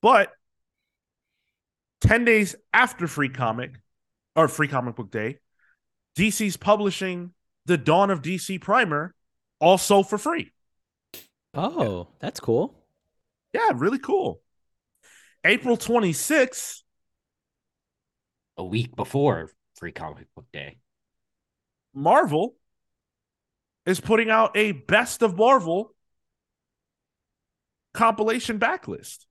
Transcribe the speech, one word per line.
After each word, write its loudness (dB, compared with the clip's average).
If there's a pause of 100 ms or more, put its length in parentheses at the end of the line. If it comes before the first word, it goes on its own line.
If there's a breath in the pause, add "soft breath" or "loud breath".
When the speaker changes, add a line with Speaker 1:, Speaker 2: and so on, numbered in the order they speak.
Speaker 1:
But 4 (1700)
ten 4
days 2 (160)
after 0
Free -4
Comic, -6 (560)
or 4
Free -2
Comic -4
Book -12
Day, -6 (760)
D 0
C's -4
publishing -2 (320)
the 2
Dawn 4
of -2
D -6
C -8
Primer -2 (440)
also 4
for -4
free. -6 (1040)
Speaker 2:
Oh, -4 (100)
that's -10
cool. -2 (760)
Speaker 1:
Yeah, 2
really -2
cool. -4 (1000 soft breath)
April 2
twenty-sixth. 0 (1800)
Speaker 3:
A -10
week -4
before 0 (240)
Free -14
Comic -14 (100)
Book -20
Day. -16 (1160)
Speaker 1:
Marvel 2 (1300)
is 0
putting 0
out 2
a 0
Best 0
of 0
Marvel 2 (2000)
compilation 0
backlist. -6